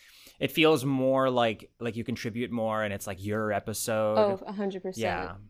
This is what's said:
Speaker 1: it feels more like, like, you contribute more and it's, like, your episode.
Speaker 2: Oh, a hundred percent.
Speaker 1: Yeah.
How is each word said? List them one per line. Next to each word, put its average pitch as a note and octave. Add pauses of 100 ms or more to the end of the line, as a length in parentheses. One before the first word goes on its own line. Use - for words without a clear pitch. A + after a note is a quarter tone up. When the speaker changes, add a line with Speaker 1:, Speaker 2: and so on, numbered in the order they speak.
(380)
Speaker 1:
it C#3
feels D#3
more C3+
like, A#2 (100)
like, A#2
you A2+
contribute A#2
more A2
and G#2
it's, G2
like, G2
your G#2+
episode. A2
Speaker 2:
Oh, G2+
a G#3+
hundred G3
percent. F#3+
Speaker 1:
Yeah. E3+ (140)